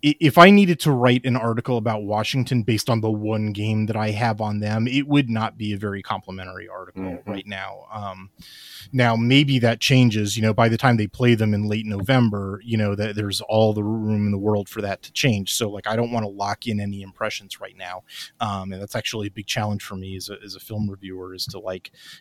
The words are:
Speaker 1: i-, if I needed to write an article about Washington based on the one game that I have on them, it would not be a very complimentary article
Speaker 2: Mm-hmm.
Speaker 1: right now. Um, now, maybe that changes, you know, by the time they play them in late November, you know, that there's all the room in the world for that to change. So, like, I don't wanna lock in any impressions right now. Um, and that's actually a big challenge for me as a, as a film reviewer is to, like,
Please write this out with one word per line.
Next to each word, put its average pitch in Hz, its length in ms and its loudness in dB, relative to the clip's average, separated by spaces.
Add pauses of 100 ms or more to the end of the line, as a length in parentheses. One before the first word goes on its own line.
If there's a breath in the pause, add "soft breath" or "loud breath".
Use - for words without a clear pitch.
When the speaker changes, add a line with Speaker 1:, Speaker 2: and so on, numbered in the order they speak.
Speaker 1:
i-, 147 160 2
if 156 180 4
I 180 120 12
needed 202 300 8
to 151 120 4
write 123 320 4
an 127 120 0
article 117 420 -2
about 110 260 -2
Washington 110 580 0
based 110 280 0
on 117 100 2
the 110 100 0
one 107 420 -2
game 107 340 0
that 107 100 -2
I 107 140 0
have 107 300 -2
on 104 200 -2
them, 110 260 0
it 135 220 -2
would 143 220 2
not 110 260 -2
be 104 160 -6
a 98 60 -4
very 98 240 -6
complimentary 95 680 -10
article 92 340 -14
Speaker 2:
Mm-hmm. 92 280 -10
Speaker 1:
right 98 160 -10
now. 98 460 -12
Um, 95 380 -12 (600 loud breath)
now, 120 240 2
maybe 131 440 4
that 117 200 2
changes, 110 560 4
you 113 60 -2
know, 110 120 4
by 117 140 4
the 113 80 0
time 123 220 4
they 107 100 0
play 120 260 2
them 107 200 2
in 104 120 0
late 107 200 -4
November, 101 760 0
you 117 140 -2
know, 104 180 0
that 104 220 -4
there's 101 240 -4
all 110 320 4
the 104 100 -2
room 107 440 0
in 104 40 0
the 101 80 0
world 101 300 0
for 107 140 -8
that 98 200 -6
to - 100 -20
change. 107 420 0
So, 107 160 -2
like, 101 180 -10
I 110 80 -2
don't 117 160 -2
wanna 110 160 -4
lock 101 400 -6
in 107 100 -2
any 101 240 -6
impressions 95 580 -10
right 98 160 -16
now. 92 280 -14 (360 loud breath)
Um, 98 320 -4
and 92 80 -10
that's 101 140 -10
actually 107 340 -6
a - 20 -12
big 104 160 -14
challenge 104 360 -2
for 101 140 -12
me 95 200 -10
as 92 120 -12
a, 101 160 -12
as 95 100 -16
a 95 60 -20
film 107 280 -6
reviewer 92 460 -12
is 92 120 -10
to, 98 120 -12
like, 92 320 -10 (300 loud breath)